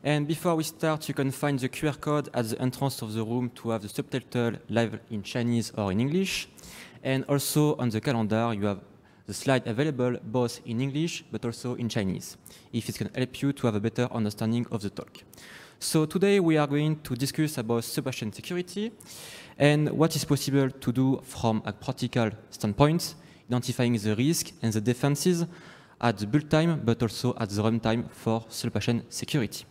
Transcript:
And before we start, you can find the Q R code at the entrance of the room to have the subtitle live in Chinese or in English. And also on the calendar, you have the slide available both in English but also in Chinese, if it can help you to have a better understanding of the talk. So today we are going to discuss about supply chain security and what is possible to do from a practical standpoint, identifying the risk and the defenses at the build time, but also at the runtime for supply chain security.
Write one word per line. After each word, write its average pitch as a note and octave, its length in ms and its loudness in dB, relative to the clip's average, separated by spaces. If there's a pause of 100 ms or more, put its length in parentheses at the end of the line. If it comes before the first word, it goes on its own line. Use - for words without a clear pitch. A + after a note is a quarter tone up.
And D3 240 2
before E3 260 0
we D#3+ 100 2
start, D#3 440 -2
you C#3 80 -2
can C3+ 160 2
find C#3+ 260 0
the B2+ 120 -2
Q - 200 -2
R C#3 60 -2
code D3 400 -2
at A#2 140 0
the A#2 120 -4
entrance B2+ 400 -2
of A2 100 -6
the A2+ 120 -2
room A#2+ 320 0
to - 160 -4
have A2 100 0
the G2+ 80 -8
subtitle A#2+ 680 -2 (100)
live G#2+ 300 2 (100)
in G#2 140 -6
Chinese A#2 520 0
or G2+ 160 0
in G2 100 2
English. F3 460 0 (540)
And C3 260 0
also D3+ 500 4
on B2 120 2
the A2 100 0
calendar, A2+ 540 2
you G#2 140 0
have G2 140 -2 (440)
the G#2 80 -8
slide C3 320 2
available B2 560 0
both A#2 420 -2
in A#2 160 -4
English C#3+ 520 -2
but A2 140 -6
also A#2+ 280 -4
in A#2 160 -2
Chinese, F#2+ 480 -2 (340)
if A#2 180 -4
it A2 60 -6
can G2+ 200 -4
help B2+ 260 -4
you C#3 120 0
to C#3 120 -4
have A2 100 2
a G#2 40 0
better A2+ 320 0
understanding A2+ 580 -2
of G#2 140 -6
the G2 80 -4
talk. - 320 -14 (560)
So D#3 260 2
today G3 340 4
we E3 180 4
are D3 100 4
going D3+ 340 2
to - 140 -4
discuss D3 420 0
about A#2 280 0
supply C3+ 260 -4
chain A2+ 200 -6
security F3+ 600 -6 (680)
and D3 340 6
what D#3+ 240 2
is C#3+ 100 0
possible C#3 440 4
to - 220 -4
do C3 320 2
from A2 420 0
a G#2 80 -2
practical A#2+ 580 0 (180)
standpoint, D3 640 4 (360)
identifying B2 440 2
the G#2+ 220 2
risk C#3+ 360 0 (120)
and A2+ 100 0
the G#2+ 80 0
defenses C#3+ 640 2 (560)
at A#2 160 2
the G#2 80 -2
build D3 240 0
time, D#3+ 340 4
but A2+ 200 2
also B2 340 0
at A2 120 -4
the G2+ 120 0
runtime A2+ 480 2
for A2+ 400 -2
supply - 300 -4
chain A#2 300 0
security. - 600 -4